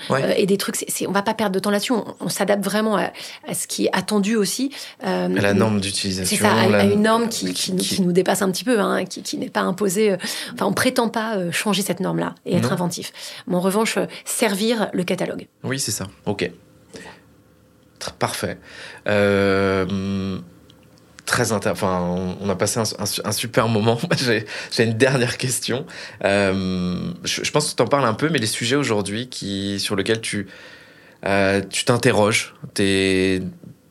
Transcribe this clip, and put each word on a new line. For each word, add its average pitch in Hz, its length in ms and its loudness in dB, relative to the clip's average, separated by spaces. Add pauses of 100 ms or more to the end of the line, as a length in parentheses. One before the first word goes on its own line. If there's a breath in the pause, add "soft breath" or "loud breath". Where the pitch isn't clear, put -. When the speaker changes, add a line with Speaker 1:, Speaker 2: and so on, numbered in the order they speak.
(100)
Speaker 1:
Ouais. 131 140 2
Speaker 2:
euh, - 120 2
et 208 100 4
des 196 100 4
trucs. 220 180 -4
C'est, - 160 -6
c'est, - 160 -4
on - 60 -4
va 202 100 2
pas 214 120 0
perdre 208 200 -2
de 190 60 0
temps 202 100 0
là-dessus. 202 220 0
On, 220 120 0 (140)
on - 100 -6
s'adapte 202 360 0
vraiment 208 320 0
à, 185 160 -2 (340 loud breath)
à - 80 -6
ce - 140 -6
qui - 180 -2
est - 60 2
attendu 202 420 0
aussi. 226 380 0 (320 loud breath)
Euh, 180 320 0
Speaker 1:
À - 40 2
la 101 140 4
norme 107 220 4
Speaker 2:
c'est 95 120 0
Speaker 1:
d'utilisation, 95 500 -2
Speaker 2:
ça, 208 140 4
à, - 160 4
Speaker 1:
la 143 100 6
Speaker 2:
à 101 60 6
une 208 180 4
norme 226 260 4
qui, 190 240 -4
Speaker 1:
qui, - 20 -6
Speaker 2:
qui... - 180 -2
Nous, 185 60 0
Speaker 1:
qui 190 180 0
Speaker 2:
qui 190 60 2
nous 180 100 2
dépasse 185 300 2
un 190 80 2
petit 180 140 -6
peu, 233 160 4
hein, 190 240 0
qui, - 180 -10
qui - 160 -8
n'est - 100 -6
pas - 120 -2
imposée, 196 520 2
euh, 180 40 2 (380 loud breath)
enfin, - 120 -2
on 196 60 0
prétend 254 360 2
pas, 220 280 -4
euh, 175 160 -2
changer 202 300 0
cette 180 180 -4
norme-là 170 340 -2 (120)
et 180 100 2
être 175 80 4
Speaker 1:
Non. - 80 2
Speaker 2:
inventif. 175 400 -4 (340 loud breath)
Mais 185 80 0
en 180 60 2
revanche, 196 360 2
euh, 180 100 0 (180 loud breath)
servir 214 680 0
le 185 120 0
catalogue. 175 420 -4 (160)
Speaker 1:
Oui, 127 160 -4
c'est 117 140 -2
ça. 95 160 -6 (180)
OK. 101 240 -2 (1500 loud breath)
Tr-, - 120 -8
parfait. - 460 -4 (480 loud breath)
Euh, 98 1300 2 (880)
très 113 260 0
intér-, 104 200 0
enfin, 92 280 0
on, 90 400 -2
on 101 80 -4
a 95 80 0
passé 104 220 0
un, 113 60 0
un, - 440 -4
un 110 40 -2
super 117 360 0
moment. 117 380 4
<laughs> 175 100 0
J'ai, 113 300 0 (240 loud breath)
j'ai 120 140 2
une 113 100 2
dernière 123 420 2
question. 127 480 -4 (400 loud breath)
Euh, 92 880 0 (120)
je, - 200 -4
je - 60 -4
pense 151 220 0
que - 40 -6
t'en 123 100 2
parles 139 200 2
un 110 80 2
peu, 139 160 0
mais 151 80 0
les 110 80 0
sujets 117 300 -2
aujourd'hui 110 520 0
qui, 98 520 -4
sur - 160 -2
lesquels 110 240 0
tu, 101 260 -4 (800 loud breath)
euh, 98 420 2
tu - 160 -4
t'interroges, 113 680 4 (180)
tes 95 680 2 (480)